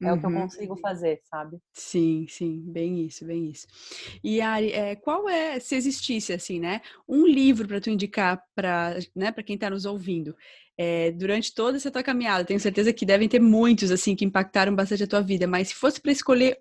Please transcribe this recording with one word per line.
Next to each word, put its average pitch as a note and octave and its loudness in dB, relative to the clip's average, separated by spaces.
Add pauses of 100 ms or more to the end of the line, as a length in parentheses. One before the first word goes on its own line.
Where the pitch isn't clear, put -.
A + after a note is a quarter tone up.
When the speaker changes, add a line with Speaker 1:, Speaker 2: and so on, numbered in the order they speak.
Speaker 1:
é F3 2
o E3+ 2
que D#3 -4
eu F3+ 0
Speaker 2:
Uhum. F3+ -2
Speaker 1:
consigo F#3+ -8
fazer", F3 -4
sabe? D#3 -12 (140)
Speaker 2:
Sim, E3 -2
sim, E3 -6
bem E3+ -4
isso, D#3+ -14
bem E3 -6
isso. - -18 (560)
E, G#3+ 0
Ari, A3 0
é, G#3 -4
qual E4+ -4
é, D#4+ -2
se - -6
existisse, B3 -4
assim, F3 -6
né, F3+ -4 (260)
um D4 4
livro C4+ 4
pra G3+ -4
tu G#3 -4
indicar G3 0 (120)
pra, F3 -2 (200)
né, G3 -2
pra A3+ -12
quem G3+ -8
tá G#3 -4
nos G3 -6
ouvindo, F3+ -6 (420)
é, E3+ 0
durante G3 -2
toda B3 0
essa C4+ -4
tua B3+ -4
caminhada, A3+ 0
tenho G3 0
certeza G#3 2
que A3 -2
devem G3+ 4
ter A#3+ 6
muitos, A3 6
assim, F#3+ 2
que G3+ 0
impactaram F#3+ 2
bastante F#3+ 0
a G3+ -4
tua G3+ 2
vida, F#3 0
mas F#3 0
se - -8
fosse - 0
pra C#4+ 2
escolher B3+ 2